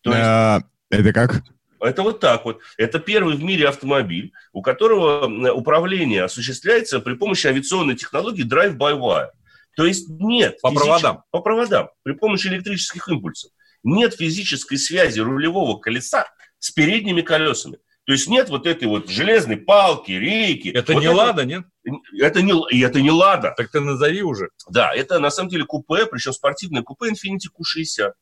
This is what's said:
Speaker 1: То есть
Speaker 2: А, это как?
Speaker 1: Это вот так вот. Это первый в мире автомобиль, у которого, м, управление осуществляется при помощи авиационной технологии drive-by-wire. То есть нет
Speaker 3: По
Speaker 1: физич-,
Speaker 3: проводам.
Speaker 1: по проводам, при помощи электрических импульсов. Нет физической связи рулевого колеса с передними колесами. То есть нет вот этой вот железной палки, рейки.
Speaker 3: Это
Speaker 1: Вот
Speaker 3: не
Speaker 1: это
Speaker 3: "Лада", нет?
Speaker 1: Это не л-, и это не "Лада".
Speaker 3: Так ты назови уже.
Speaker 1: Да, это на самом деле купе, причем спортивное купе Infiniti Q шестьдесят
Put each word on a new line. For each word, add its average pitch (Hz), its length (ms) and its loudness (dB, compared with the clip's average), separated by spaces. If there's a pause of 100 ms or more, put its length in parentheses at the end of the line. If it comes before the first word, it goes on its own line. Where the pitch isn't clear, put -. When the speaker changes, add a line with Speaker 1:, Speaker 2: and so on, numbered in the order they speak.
Speaker 1:
То 120 80 -2
есть 113 140 2
Speaker 2:
А, 110 380 4 (280)
это 104 220 4
как? 120 300 2 (380)
Speaker 1:
Это 131 220 -2
вот 220 180 -2
так 123 240 2
вот. 113 160 -6 (180)
Это 113 200 0
первый 180 380 0
в 143 80 -6
мире 170 240 2
автомобиль, 131 640 -2 (200)
у - 100 -10
которого, 160 640 2
м, 113 180 -4 (120)
управление 151 680 0
осуществляется 135 760 -2
при 123 140 -6
помощи 180 320 -2
авиационной 135 500 0
технологии 180 500 -4
drive-by-wire. 135 840 0 (480)
То 156 100 2
есть 185 220 -2
нет 196 540 -2
Speaker 3:
По 127 80 2
Speaker 1:
физич-, 147 120 2
Speaker 3:
проводам. 156 480 2
Speaker 1:
по - 100 -2
проводам, 220 480 0 (160)
при 139 100 -6
помощи 196 320 -2
электрических 185 600 -6
импульсов. - 420 -6 (320)
Нет 202 320 2
физической 160 600 -4
связи 135 440 0
рулевого 139 580 -2
колеса 123 480 -4 (320)
с - 120 -8
передними 185 520 0
колесами. 156 560 -2 (280)
То 135 60 0
есть 139 160 0
нет 240 220 2
вот 139 160 -4
этой 160 200 -2
вот 104 240 -2
железной 143 460 2
палки, 190 560 4
рейки. 156 560 -2
Speaker 3:
Это 123 240 -2
Speaker 1:
Вот 147 80 4
Speaker 3:
не 151 60 0
Speaker 1:
это 170 100 4
Speaker 3:
"Лада", 202 280 2
нет? 175 200 -8 (540)
Speaker 1:
Это 143 240 4
не 196 100 4
л-, 165 160 2
и 127 120 2
это 127 220 2
не 147 80 4
"Лада". 180 460 4
Speaker 3:
Так 117 140 -4
ты 151 100 0
назови 143 420 0
уже. 104 260 -6 (220)
Speaker 1:
Да, 90 240 2
это 165 240 0
на 147 120 2
самом 185 200 -6
деле 160 140 -2
купе, 160 420 -2
причем 135 280 -8
спортивное 143 480 -4
купе 220 280 -8
Infiniti 190 440 -8
Q 165 100 -14
шестьдесят 160 580 -4